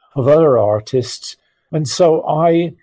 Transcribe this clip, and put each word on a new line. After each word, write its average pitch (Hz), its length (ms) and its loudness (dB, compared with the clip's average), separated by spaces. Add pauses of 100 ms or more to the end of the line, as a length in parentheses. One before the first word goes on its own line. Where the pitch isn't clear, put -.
(160)
of 127 120 -2
other 147 300 4
artists. 107 800 -4 (340)
And 156 160 -4
so 160 400 2
I 170 560 0